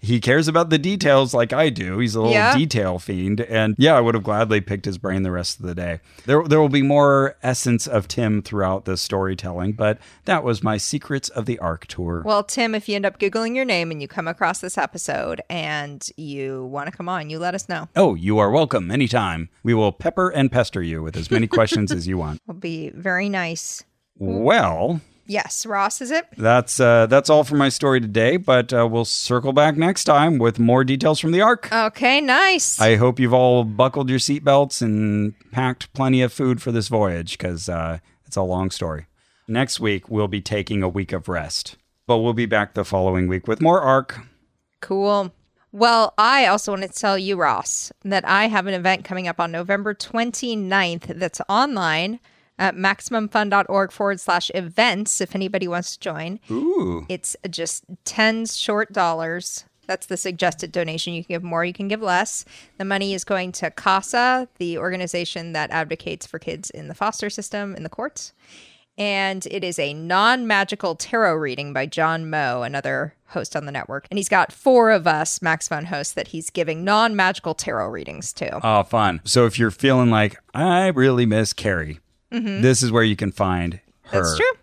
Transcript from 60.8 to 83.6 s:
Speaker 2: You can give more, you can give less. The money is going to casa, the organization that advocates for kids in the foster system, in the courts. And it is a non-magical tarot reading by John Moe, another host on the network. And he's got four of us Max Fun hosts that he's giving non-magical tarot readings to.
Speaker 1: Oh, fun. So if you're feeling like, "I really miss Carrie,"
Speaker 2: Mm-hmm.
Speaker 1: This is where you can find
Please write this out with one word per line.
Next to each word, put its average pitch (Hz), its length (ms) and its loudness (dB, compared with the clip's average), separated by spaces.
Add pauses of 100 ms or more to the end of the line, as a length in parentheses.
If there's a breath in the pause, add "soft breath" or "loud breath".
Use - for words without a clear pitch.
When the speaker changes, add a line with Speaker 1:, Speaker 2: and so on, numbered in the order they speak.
Speaker 2:
You 170 120 -8
can 175 100 -8
give 170 80 -6
more, 170 220 -2
you 175 80 -4
can 196 160 -8
give 214 120 -4
less. 190 440 -2 (340 loud breath)
The 196 60 -6
money 196 300 -2
is 180 100 -8
going 185 280 -4
to 165 180 -6
casa, 247 760 0 (100)
the 170 200 -4
organization 175 760 -6
that 151 160 -4
advocates 160 540 -6
for - 140 -14
kids 160 320 -10
in 151 160 -16
the - 80 -14
foster 208 340 -6
system, 202 460 -10
in - 80 -14
the 160 60 -12
courts. - 440 -12 (640 soft breath)
And 196 520 -4
it 190 140 -6
is 175 140 -6
a 143 160 -4
non-magical 196 1000 0
tarot 214 380 0
reading 143 380 -6
by 135 140 -2
John 160 420 -2
Moe, 131 340 -2
another 135 520 -4 (140)
host - 280 -8
on 151 80 -6
the 143 80 -12
network. - 380 -8
And 202 80 -4
he's 185 100 -4
got 185 240 2
four 240 380 6
of 180 160 4
us 160 340 0
Max 160 260 -2
Fun 156 200 -6
hosts 147 260 -6
that - 160 -6
he's 160 220 -10
giving 165 340 -4
non-magical 202 720 0
tarot 101 340 -4
readings - 460 -10
to. - 280 -8
Speaker 1:
Oh, 110 200 4
fun. 98 420 0
So 120 220 4
if 107 120 0
you're 113 120 4
feeling 127 400 4
like, 107 260 2 (160)
"I 180 360 2
really 127 360 4
miss 107 300 2
Carrie," 80 460 -4 (320)
Speaker 2:
Mm-hmm. 214 300 -2
Speaker 1:
This 127 200 4
is 120 80 0
where 113 140 2
you 104 120 0
can 101 160 -4
find 90 480 -2 (260)